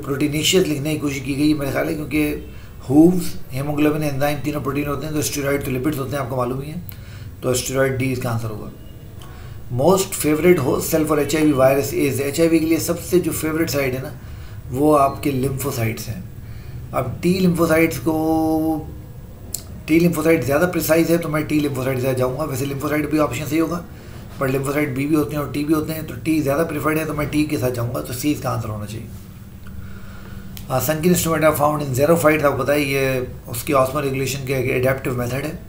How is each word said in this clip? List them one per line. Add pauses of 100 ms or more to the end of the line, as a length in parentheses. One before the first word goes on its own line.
प्रोटीनेशियस
लिखने
की
कोशिश
की
गई
मेरे
ख्याल
है,
क्योंकि (680)
हूव्स, (200)
hemoglobin,
enzyme
तीनों
प्रोटीन
होते
हैं,
तो
steroid
तो
lipids
होते
हैं,
आपको
मालूम
ही
है, (640)
तो
steroid
D
इसका
answer
होगा। (1040)
Most
favorite
host
cell
for
H
I
V
virus
is,
H
आई
वी
के
लिए
सबसे
जो
favorite
site
है
ना, (580)
वो
आपके (100)
lymphocytes
हैं। (680)
अब
T
lymphocytes
को, (1700)
T
lymphocyte
ज़्यादा
precise
है,
तो
मैं
T
lymphocyte
ज़्यादा
जाऊँगा।
वैसे
lymphocyte
भी
ऑप्शन
सही
होगा, (560)
पर
lymphocyte
B
भी
होते
हैं
और
T
भी
होते
हैं,
तो
T
ज़्यादा
preferred
है,
तो
मैं
T
के
साथ
जाऊँगा,
तो
सी
इसका
answer
होना
चाहिए। (1600)
हाँ,
sunken
stomata
found
in
xerophytes,
आपको
पता
है
ये (220)
उसकी
ऑस्मो
रेगुलेशन
के (180)
एडेप्टिव
मेथड
है।